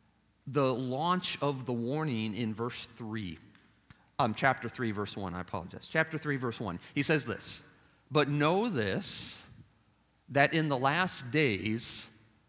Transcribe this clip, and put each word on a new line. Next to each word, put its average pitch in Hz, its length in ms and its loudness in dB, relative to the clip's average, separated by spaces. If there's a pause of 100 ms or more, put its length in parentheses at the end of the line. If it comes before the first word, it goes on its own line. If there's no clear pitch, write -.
(460)
the 135 280 2
launch 143 680 0
of 139 240 0
the 127 80 -2
warning 120 640 0
in 110 180 -2
verse 117 320 -4 (140)
three. 107 400 -6 (800)
Um, 113 160 4
chapter 127 340 2
three, 117 220 -2
verse 101 260 -4
one, 95 180 -4
I 90 60 -6
apologize. 90 500 -10
Chapter 160 280 0
three, 147 180 -2
verse 123 240 -4
one. 90 180 -4 (160)
He 139 80 2
says 147 220 2
this, - 380 -6 (480)
"But 139 180 4
know 160 400 2
this, 120 760 -2 (880)
that 143 240 6
in 156 160 2
the 139 80 2
last 139 540 0
days 113 800 0 (380)